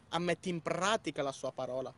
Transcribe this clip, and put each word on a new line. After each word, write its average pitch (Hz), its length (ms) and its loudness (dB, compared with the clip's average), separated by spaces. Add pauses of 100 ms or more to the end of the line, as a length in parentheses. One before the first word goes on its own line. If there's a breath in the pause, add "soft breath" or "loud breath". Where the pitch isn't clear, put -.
a 165 100 2
mettere 175 360 0
in 160 60 -4
pratica 185 640 2
la 139 80 0
sua 131 200 -4
parola. 127 460 -4